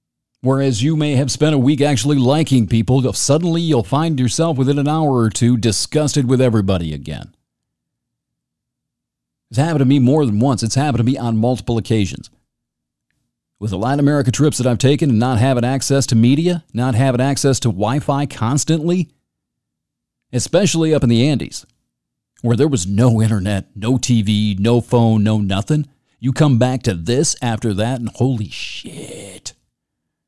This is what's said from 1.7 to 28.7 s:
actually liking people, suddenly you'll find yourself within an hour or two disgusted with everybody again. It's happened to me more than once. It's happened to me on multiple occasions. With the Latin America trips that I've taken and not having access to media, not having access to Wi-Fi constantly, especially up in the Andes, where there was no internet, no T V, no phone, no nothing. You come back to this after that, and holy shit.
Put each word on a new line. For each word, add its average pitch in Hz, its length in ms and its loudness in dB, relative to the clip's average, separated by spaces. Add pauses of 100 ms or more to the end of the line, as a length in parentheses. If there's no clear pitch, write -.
actually 143 380 0
liking 131 500 2
people, 120 440 0
suddenly 165 480 0
you'll 151 220 0
find 147 380 -2
yourself 151 360 0
within 135 220 0
an 143 80 0
hour 156 280 0
or 117 140 4
two 120 280 2
disgusted 123 720 0
with 127 120 2
everybody 95 540 0
again. - 400 -12 (2250)
It's 104 80 -8
happened 156 220 0
to 135 60 2
me 139 120 4
more 139 260 4
than 104 140 0
once. 123 240 0
It's 107 140 -2
happened 135 220 0
to 113 60 0
me 127 140 0
on 117 180 -2
multiple 117 420 -2
occasions. 101 520 -4 (1300)
With 107 120 -6
the 92 80 -4
Latin 131 220 -2
America 143 300 2
trips 143 280 0
that 123 80 0
I've 120 120 0
taken 147 320 0
and 110 80 2
not 123 200 0
having 123 260 0
access 135 420 -2
to 117 100 0
media, 151 560 2
not 123 220 -2
having 123 260 0
access 135 400 0
to - 80 -2
Wi-Fi 127 580 -2
constantly, 156 840 -2 (1200)
especially 160 640 0
up 143 80 2
in 123 60 2
the 120 200 4
Andes, - 380 -4 (760)
where 117 140 0
there 139 120 4
was 107 180 -2
no 110 340 2
internet, 104 540 0
no 113 240 -2
T 120 240 0
V, 104 380 0
no 117 200 2
phone, 113 440 2
no 110 140 0
nothing. 101 500 -2 (320)
You 127 120 -2
come 143 260 2
back 127 260 0
to 107 100 -2
this 120 480 -2
after 113 320 -2
that, 120 260 -2
and 113 80 -6
holy 117 400 -2
shit. - 1040 -16 (760)